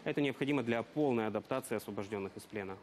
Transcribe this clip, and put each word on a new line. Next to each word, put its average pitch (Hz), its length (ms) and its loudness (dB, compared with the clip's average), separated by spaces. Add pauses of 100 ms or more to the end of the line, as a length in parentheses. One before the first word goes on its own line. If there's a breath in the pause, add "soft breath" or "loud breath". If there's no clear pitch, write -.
Это 151 160 0
необходимо 139 420 2
для 117 200 2
полной 120 460 2
адаптации 107 480 -2
освобождённых 101 600 -4
из 107 60 -10
плена. 95 400 -6